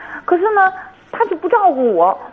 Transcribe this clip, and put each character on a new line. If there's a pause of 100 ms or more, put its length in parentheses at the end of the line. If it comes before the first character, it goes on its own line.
(240)
可
是 (120)
呢， (400)
他
就
不
照 (160)
顾
我， (140)